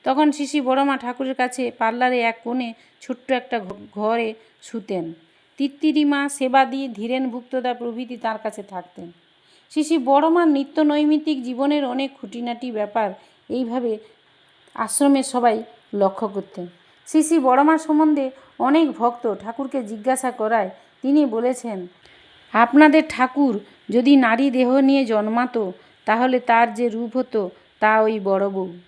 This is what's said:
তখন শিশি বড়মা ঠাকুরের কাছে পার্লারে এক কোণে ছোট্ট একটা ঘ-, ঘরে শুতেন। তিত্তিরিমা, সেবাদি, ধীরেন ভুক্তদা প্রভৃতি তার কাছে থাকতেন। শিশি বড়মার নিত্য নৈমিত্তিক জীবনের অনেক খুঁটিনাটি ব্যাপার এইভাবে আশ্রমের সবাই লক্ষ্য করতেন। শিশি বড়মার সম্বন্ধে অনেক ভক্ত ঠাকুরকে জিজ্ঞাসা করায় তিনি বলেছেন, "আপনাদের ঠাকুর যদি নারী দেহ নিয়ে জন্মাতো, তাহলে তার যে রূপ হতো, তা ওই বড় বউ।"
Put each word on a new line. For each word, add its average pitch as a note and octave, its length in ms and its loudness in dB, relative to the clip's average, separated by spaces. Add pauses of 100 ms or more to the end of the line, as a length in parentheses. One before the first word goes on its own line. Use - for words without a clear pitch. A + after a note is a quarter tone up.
তখন C#4 280 2
শিশি D4 300 -4
বড়মা C4 360 0
ঠাকুরের B3+ 380 -6
কাছে B3 420 -4
পার্লারে A#3+ 440 0
এক A3+ 220 -2
কোণে A#3+ 300 -6 (280)
ছোট্ট - 300 -8
একটা A#3+ 280 -2
ঘ-, G3 140 -10 (180)
ঘরে A3 420 -2 (280)
শুতেন। F#3 520 -8 (440)
তিত্তিরিমা, C#4+ 720 0
সেবাদি, C4+ 580 0
ধীরেন A#3+ 420 -4
ভুক্তদা B3 440 -6
প্রভৃতি A#3+ 440 -10
তার A3 200 -6
কাছে G#3+ 260 -10
থাকতেন। F3+ 480 -16 (580)
শিশি D#4 280 0
বড়মার D4+ 500 2
নিত্য C#4 340 0
নৈমিত্তিক D4+ 600 0
জীবনের C#4 420 -2
অনেক C4 280 -4
খুঁটিনাটি A#3+ 580 -10
ব্যাপার G#3 400 -4 (380)
এইভাবে A#3 480 -4 (760)
আশ্রমের C4+ 500 2
সবাই A#3 400 0 (300)
লক্ষ্য G3+ 340 0
করতেন। F#3+ 400 -10 (400)
শিশি D#4 320 2
বড়মার C#4 380 4
সম্বন্ধে D4+ 540 0 (280)
অনেক C#4 320 2
ভক্ত A#3+ 500 -2
ঠাকুরকে B3 420 -6
জিজ্ঞাসা A#3+ 480 -4
করায় A3 380 0 (320)
তিনি C#4+ 240 2
বলেছেন, A3+ 600 -4 (680)
"আপনাদের C#4+ 560 6
ঠাকুর B3+ 500 0 (300)
যদি B3 260 6
নারী B3+ 360 4
দেহ B3+ 280 2
নিয়ে C4+ 260 4
জন্মাতো, A3 680 -2 (320)
তাহলে B3 340 2
তার A#3 340 2
যে A#3 160 -2
রূপ A3+ 280 -6
হতো, G#3+ 320 -2 (300)
তা A3 220 4
ওই A3 180 0
বড় G3 300 0
বউ।" F#3 240 -6 (140)